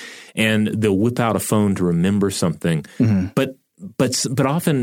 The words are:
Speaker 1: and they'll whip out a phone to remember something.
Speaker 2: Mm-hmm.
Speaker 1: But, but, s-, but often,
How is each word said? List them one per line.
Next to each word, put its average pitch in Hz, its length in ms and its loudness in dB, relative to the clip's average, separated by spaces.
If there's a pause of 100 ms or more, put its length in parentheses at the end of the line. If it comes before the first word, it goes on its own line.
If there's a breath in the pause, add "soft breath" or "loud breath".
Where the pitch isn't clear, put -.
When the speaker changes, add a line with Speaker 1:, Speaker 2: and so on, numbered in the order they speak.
(340 loud breath)
Speaker 1:
and 110 320 2
they'll 107 320 0
whip 120 220 0
out 110 160 2
a - 20 0
phone 101 380 2
to 90 80 -2
remember 92 480 2
something. 82 500 -2 (160)
Speaker 2:
Mm-hmm. 104 280 2 (100)
Speaker 1:
But, 135 200 -2 (400)
but, 127 140 0
s-, - 160 -4
but 131 200 0
often, 147 360 0